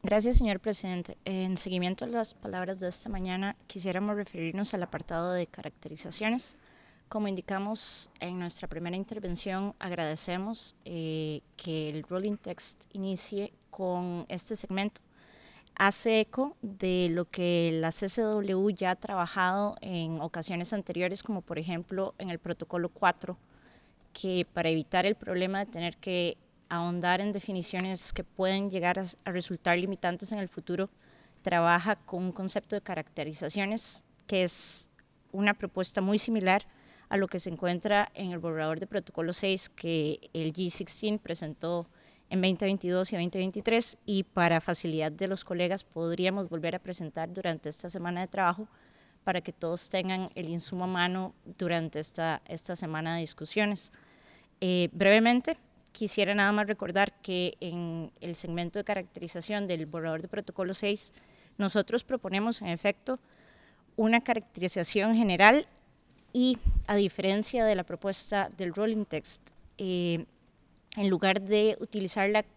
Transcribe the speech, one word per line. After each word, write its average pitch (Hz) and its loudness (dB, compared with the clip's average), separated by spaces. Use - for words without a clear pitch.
Gracias, 214 4
señor 208 4
presidente. 185 -4
En 185 -2
seguimiento 185 -2
a 240 -6
las 233 -2
palabras 185 -6
de 180 -4
esta 180 -8
mañana, 190 -4
quisiéramos 190 -2
referirnos 190 -4
al 180 -2
apartado 170 -4
de 180 0
caracterizaciones. - -6
Como 214 -2
indicamos 196 -4
en 180 -6
nuestra 175 -6
primera 170 -6
intervención, 196 -4
agradecemos, 175 -4
eh, 156 -4
que 156 -4
el 151 -6
rolling 196 -2
text - -8
inicie 196 -4
con 180 -4
este 185 -6
segmento. 196 -4
Hace 220 4
eco 262 -2
de 185 2
lo 170 0
que 175 2
la 160 2
C 196 -2
C 233 2
W 202 2
ya 185 0
ha 180 2
trabajado 190 0
en 165 -4
ocasiones 170 -4
anteriores, 180 -2
como 196 -4
por 165 -6
ejemplo 180 -4
en 190 -6
el 165 -6
protocolo 170 -4
cuatro, - 0
que 180 0
para 165 2
evitar 160 2
el 214 4
problema 185 -2
de 202 -6
tener 170 -4
que 180 0
ahondar 175 0
en 208 0
definiciones 185 -4
que 180 -4
pueden 190 0
llegar 180 2
a, 190 -4
a 190 -6
resultar 175 0
limitantes 180 -2
en 208 -4
el 190 -4
futuro, 185 -4
trabaja 175 4
con 180 -6
un 180 -2
concepto 190 -4
de 196 -4
caracterizaciones, 160 -6
que 190 2
es - -2
una 202 2
propuesta 185 -2
muy 202 4
similar 202 2
a 202 0
lo 196 2
que 185 -4
se 180 -4
encuentra 180 2
en 185 -6
el 175 -6
borrador 160 -2
de 190 -6
protocolo 175 -4
seis 190 0
que 160 0
el 160 0
G 175 -2
sixteen 208 -2
presentó 170 -4
en 185 2
veinte 185 4
veintidós 185 2
y 202 -2
veinte 175 -2
veintitrés, 208 0
y 196 2
para 170 2
facilidad 156 0
de 185 -4
los 190 -4
colegas 180 0
podríamos 175 -2
volver 165 -2
a 185 -4
presentar 170 -6
durante 170 -4
esta 175 -8
semana 175 -4
de 185 -4
trabajo 190 0
para 180 0
que 175 -10
todos 170 -4
tengan 185 0
el 170 -6
insumo 175 -4
a - 0
mano 185 0
durante 165 0
esta, 160 -2
esta 170 -8
semana 165 -4
de 170 -2
discusiones. 202 -2
Eh, 180 4
brevemente, 226 6
quisiera 202 0
nada 202 4
más 208 4
recordar 196 2
que 180 -2
en 165 -6
el 170 -6
segmento 170 -4
de 202 -4
caracterización 190 -4
del 165 -2
borrador 160 -4
de 185 -10
protocolo 190 -4
seis, 202 -2
nosotros 202 2
proponemos, 214 -2
en 190 -6
efecto, 202 -2
una 226 6
caracterización 208 0
general 214 8
y, 247 6
a 208 2
diferencia 202 2
de 214 6
la 180 0
propuesta 196 -2
del 175 -2
rolling 214 0
text, - -8
eh, 175 0
en 202 2
lugar 190 4
de 208 4
utilizar 196 0
la 214 4